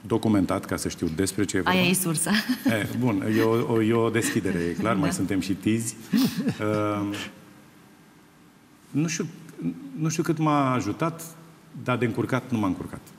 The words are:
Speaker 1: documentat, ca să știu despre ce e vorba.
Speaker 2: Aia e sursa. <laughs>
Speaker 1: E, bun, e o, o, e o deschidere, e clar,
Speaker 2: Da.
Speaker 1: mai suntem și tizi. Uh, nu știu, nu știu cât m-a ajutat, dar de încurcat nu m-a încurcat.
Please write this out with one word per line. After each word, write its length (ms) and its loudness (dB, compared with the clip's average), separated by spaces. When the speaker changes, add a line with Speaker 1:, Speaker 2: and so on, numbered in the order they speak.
Speaker 1:
documentat, 640 2
ca 100 -2
să 140 -4
știu 260 -4
despre 300 0
ce 120 -4
e 40 2
vorba. 180 2
Speaker 2:
Aia 100 4
e 40 4
sursa. 380 0
<laughs> 260 0
Speaker 1:
E, 60 -2
bun, 240 0
e 40 4
o, 320 2
o, 80 4
e 120 4
o 160 4
deschidere, 500 0
e 140 0
clar, 200 0
Speaker 2:
Da. 60 2
Speaker 1:
mai 140 2
suntem 260 0
și 140 -2
tizi. 420 0
Uh, 580 0
nu 160 2
știu, 180 -4
nu 100 0
știu 140 0
cât 140 2
m-a 360 2
ajutat, 640 -2
dar 140 0
de 80 0
încurcat 460 -2
nu 60 0
m-a 100 2
încurcat. 320 -4